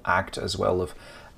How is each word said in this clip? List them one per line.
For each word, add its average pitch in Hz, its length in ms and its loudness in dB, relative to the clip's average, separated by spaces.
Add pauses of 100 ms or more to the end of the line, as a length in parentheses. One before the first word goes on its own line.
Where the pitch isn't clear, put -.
act 92 320 2
as 95 200 -2
well 95 220 4
of, 90 140 -2 (440)